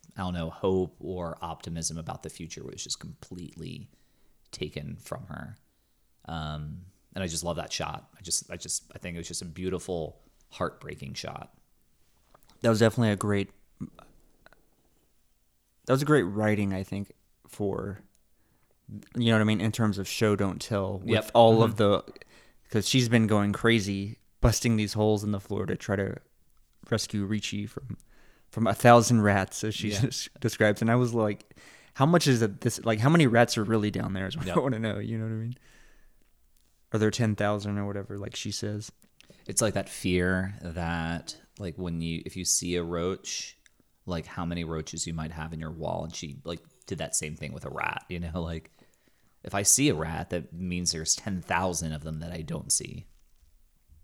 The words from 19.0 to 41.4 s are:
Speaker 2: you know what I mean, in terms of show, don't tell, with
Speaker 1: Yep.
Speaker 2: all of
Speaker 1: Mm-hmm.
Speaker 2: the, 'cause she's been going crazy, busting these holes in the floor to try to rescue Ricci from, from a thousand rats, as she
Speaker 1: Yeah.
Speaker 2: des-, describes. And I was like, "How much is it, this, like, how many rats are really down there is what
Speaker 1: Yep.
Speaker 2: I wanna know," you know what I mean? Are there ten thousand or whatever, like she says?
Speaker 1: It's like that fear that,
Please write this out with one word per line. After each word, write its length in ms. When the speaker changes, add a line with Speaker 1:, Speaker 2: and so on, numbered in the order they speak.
Speaker 2:
you 120
know 60
what 80
I 40
mean, 160
in 100
terms 260
of 100
show, 280
don't 260
tell, 380
with 100
Speaker 1:
Yep. 240
Speaker 2:
all 300
of 120
Speaker 1:
Mm-hmm. 20
Speaker 2:
the, 260
'cause 180
she's 200
been 200
going 260
crazy, 640
busting 360
these 160
holes 300
in 80
the 80
floor 260
to 100
try 200
to 220
rescue 360
Ricci 400
from, 320
from 180
a 60
thousand 480
rats, 420
as 120
she 140
Speaker 1:
Yeah. 120
Speaker 2:
des-, 280
describes. 420
And 80
I 60
was 180
like, 420
"How 100
much 220
is 140
it, 200
this, 240
like, 140
how 100
many 180
rats 300
are 60
really 280
down 220
there 140
is 100
what 100
Speaker 1:
Yep. 100
Speaker 2:
I 20
wanna 200
know," 200
you 180
know 80
what 80
I 20
mean? 220
Are 60
there 120
ten 240
thousand 420
or 80
whatever, 320
like 180
she 160
says? 400
Speaker 1:
It's 140
like 120
that 160
fear 720
that, 760